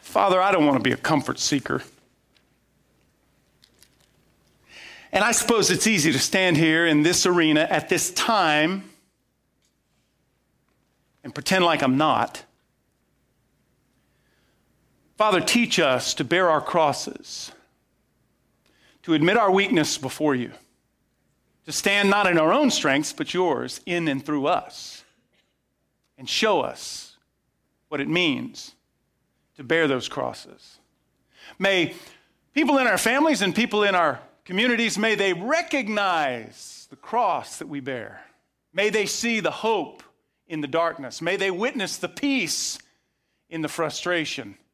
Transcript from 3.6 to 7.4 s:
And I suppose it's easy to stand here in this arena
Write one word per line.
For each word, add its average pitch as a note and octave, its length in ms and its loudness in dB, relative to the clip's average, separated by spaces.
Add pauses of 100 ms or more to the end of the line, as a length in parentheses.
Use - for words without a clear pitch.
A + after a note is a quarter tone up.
And F#3+ 120 4
I A3+ 80 2
suppose G#3+ 380 2
it's F#3 160 2
easy E3 260 2
to C3 60 0
stand F#3 380 2
here D#3+ 300 4
in D3+ 160 4
this F3 220 2
arena D#3+ 360 4